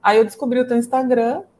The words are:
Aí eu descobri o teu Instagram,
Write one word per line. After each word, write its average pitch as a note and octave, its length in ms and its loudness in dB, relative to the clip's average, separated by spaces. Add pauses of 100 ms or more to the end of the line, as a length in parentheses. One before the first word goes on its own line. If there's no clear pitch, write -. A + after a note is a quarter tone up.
Aí G#3 160 4
eu A3+ 80 4
descobri B3 340 -4
o B3 80 0
teu A#3+ 100 0
Instagram, B3+ 640 -2 (180)